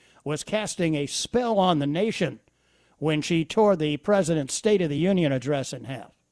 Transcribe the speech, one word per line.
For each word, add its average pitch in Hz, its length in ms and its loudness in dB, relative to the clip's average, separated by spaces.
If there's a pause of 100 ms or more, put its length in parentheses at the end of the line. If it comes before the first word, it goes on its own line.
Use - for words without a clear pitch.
(240)
was 147 200 -4
casting 185 520 -2
a 143 100 -2
spell 226 540 -2
on 180 200 4
the 139 80 0
nation 165 520 -2 (580)
when 151 240 0
she 165 220 0
tore 208 320 2
the 151 220 -2
president's 165 560 0
State 208 280 2
of 160 80 0
the 143 80 -2
Union 170 340 2
address 135 420 -2
in 123 120 -12
half? 131 260 -12 (200)